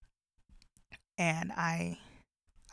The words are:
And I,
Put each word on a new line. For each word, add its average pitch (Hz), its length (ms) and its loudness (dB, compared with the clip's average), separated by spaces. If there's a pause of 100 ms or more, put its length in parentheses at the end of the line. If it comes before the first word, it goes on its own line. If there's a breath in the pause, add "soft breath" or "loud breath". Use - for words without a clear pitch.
(1160)
And 170 360 2
I, 170 440 0 (760 loud breath)